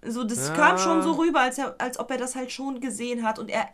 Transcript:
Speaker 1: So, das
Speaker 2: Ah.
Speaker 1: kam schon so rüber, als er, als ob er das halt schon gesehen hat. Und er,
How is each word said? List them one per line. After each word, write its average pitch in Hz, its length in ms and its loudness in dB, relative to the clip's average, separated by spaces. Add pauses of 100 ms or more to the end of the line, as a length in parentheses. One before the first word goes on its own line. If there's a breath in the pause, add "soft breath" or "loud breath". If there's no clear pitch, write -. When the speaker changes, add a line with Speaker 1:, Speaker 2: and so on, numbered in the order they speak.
(120)
Speaker 1:
So, 240 120 -2
das 202 260 -2
Speaker 2:
Ah. 160 40 -4
Speaker 1:
kam 302 240 6
schon - 240 4
so 330 100 2
rüber, 311 280 4
als 254 180 2
er, 269 200 -4
als 254 200 -4
ob 247 140 -6
er 254 60 -2
das 247 180 -4
halt 254 160 -6
schon 269 280 -8
gesehen 240 440 -4
hat. 220 160 0
Und 226 100 -10
er, 220 240 -2